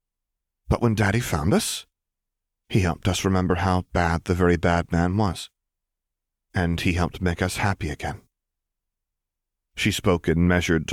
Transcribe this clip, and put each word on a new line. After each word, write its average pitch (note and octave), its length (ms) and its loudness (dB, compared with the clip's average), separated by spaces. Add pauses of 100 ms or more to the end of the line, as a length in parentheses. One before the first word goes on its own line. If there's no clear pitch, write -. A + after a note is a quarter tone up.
(680)
"But - 140 0
when A2+ 120 4
Daddy G#2 260 2
found E2 340 -2
us, - 320 -2 (840)
he A2+ 120 2
helped F2 260 -2
us F2+ 180 -2
remember F#2 320 0
how F#2 260 0 (100)
bad E2+ 320 -2
the F#2 100 0
very F2 220 4
bad E2+ 340 0
man F2 260 0
was. G2+ 340 -2 (1040)
And E2+ 260 0
he F2+ 140 0
helped F2 260 -2
make F2 220 -2
us F2+ 140 -2
happy F#2+ 340 -2
again." - 320 -10 (1500)
She - 160 0
spoke F2+ 380 0
in E2 180 4
measured, F2 460 2